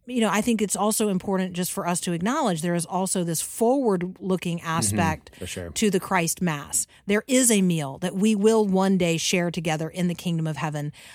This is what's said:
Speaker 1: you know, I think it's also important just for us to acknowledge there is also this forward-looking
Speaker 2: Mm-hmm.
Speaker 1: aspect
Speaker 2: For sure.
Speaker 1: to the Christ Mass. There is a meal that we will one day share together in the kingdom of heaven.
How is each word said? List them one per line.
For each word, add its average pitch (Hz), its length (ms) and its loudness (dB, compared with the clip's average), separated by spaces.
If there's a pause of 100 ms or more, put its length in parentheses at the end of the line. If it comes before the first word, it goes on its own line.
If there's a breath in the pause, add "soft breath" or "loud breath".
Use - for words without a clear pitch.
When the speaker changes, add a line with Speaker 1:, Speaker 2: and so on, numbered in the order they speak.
Speaker 1:
you 247 140 -4
know, 220 100 4
I 202 120 2
think 226 200 2
it's 202 140 -2
also 214 320 0
important 185 460 -2
just 175 180 -4
for 175 160 -4
us 175 140 -2
to 175 100 -4
acknowledge 190 500 0
there 175 140 0
is 170 100 -2
also 185 380 -2
this 165 180 -2
forward-looking 185 1160 0
Speaker 2:
Mm-hmm. 170 100 -8
Speaker 1:
aspect 160 720 0
Speaker 2:
For 90 100 -12
sure. 87 220 -10
Speaker 1:
to 208 200 0
the 185 100 0
Christ 175 420 0
Mass. 160 460 -2 (180 soft breath)
There 208 220 2
is 254 240 4
a 202 100 4
meal 160 380 0
that 180 160 -4
we 214 200 2
will 214 300 6
one 190 320 4
day 170 200 2
share 175 340 0
together 160 360 -4
in 180 220 -2
the 175 60 -2
kingdom 165 320 -2
of 151 100 -4
heaven. 147 340 -4 (240 loud breath)